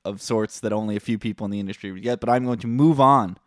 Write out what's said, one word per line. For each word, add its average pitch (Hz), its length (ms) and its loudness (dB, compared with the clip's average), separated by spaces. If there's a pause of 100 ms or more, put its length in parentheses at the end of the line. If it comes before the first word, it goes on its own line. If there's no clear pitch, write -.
of 98 180 -8
sorts 107 400 -4
that 110 120 -2
only 107 220 -2
a 104 60 -4
few 117 160 -2
people 107 280 -6
in 101 60 -4
the 101 80 -4
industry 98 320 -8
would 95 120 -12
get, 120 160 -2
but 113 100 -4
I'm 127 140 2
going 123 160 -2
to 120 80 -8
move 139 320 4
on 131 480 4